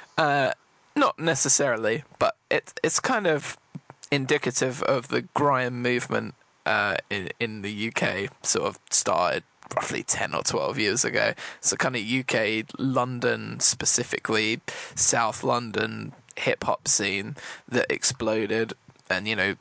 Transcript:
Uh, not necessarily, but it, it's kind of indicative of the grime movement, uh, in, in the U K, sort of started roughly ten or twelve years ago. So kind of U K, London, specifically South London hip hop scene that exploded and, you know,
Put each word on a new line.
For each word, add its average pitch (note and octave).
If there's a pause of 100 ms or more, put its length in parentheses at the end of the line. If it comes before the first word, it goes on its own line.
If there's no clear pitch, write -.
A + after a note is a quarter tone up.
(160)
Uh, C#3+ (420)
not -
necessarily, B2+ (140)
but - (140)
it, -
it's -
kind A3
of D3+ (540)
indicative C3+
of C3
the - (120)
grime B2+
movement, A#2+ (320)
uh, G2+ (120)
in, G2 (100)
in A2
the G2+
U G#2+
K, G2 (140)
sort -
of - (120)
started F2 (320)
roughly -
ten -
or -
twelve D#2+
years G#2+
ago. A2 (280)
So -
kind B2+
of A2
U B2+
K, A2 (120)
London, A#2+
specifically - (340)
South A#2
London A2 (240)
hip -
hop -
scene G2+ (320)
that A#2+
exploded A2 (340)
and, F#2
you A2
know, G2